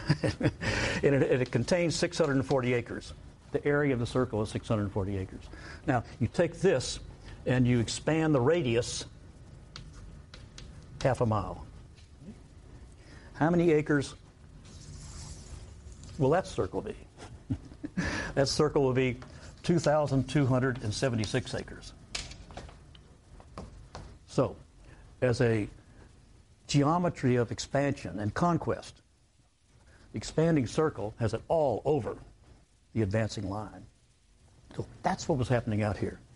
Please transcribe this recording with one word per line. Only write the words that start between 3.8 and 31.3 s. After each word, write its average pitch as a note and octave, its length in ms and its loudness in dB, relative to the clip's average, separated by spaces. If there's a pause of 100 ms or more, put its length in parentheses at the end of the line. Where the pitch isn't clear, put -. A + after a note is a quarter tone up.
of A#2+ 60 0
the A#2+ 80 0
circle A#2 340 0
is G#2+ 100 0
six - 180 -6
hundred G#2 240 2
forty G2 240 -2
acres. G2 260 -6 (440)
Now, B2+ 180 2 (160)
you A2+ 80 2
take - 320 0
this D#3+ 400 2 (440)
and B2+ 220 4
you B2 140 4
expand D#3 540 2
the C3+ 60 6
radius B2 640 2 (2000)
half B2+ 180 2
a B2 60 2
mile. F#2 400 -2 (1700)
How D3+ 160 2
many E3+ 220 6
acres D3+ 420 2 (2000)
will C3+ 120 4
that F3+ 160 2
circle F#2+ 340 -2
be? G2+ 140 -6 (560)
<laughs> - 60 -2 (800)
That C#3 140 2
circle D3+ 360 2
will B2+ 100 4
be B2+ 240 2 (440)
two F3 180 4
thousand C#3 480 2
two D3 180 4
hundred B2+ 380 2
and G#2+ 100 -2
seventy-six A#2 600 0
acres. - 380 -10 (2250)
So, - 260 0 (680)
as B2+ 200 2
a A2 280 2 (1000)
geometry D3 680 4
of A#2+ 140 2
expansion B2 680 -2
and G#2 120 -2
conquest, - 680 0 (1120)
the A2+ 60 -4
expanding D#3 480 2
circle A2 520 -2
has A2+ 160 0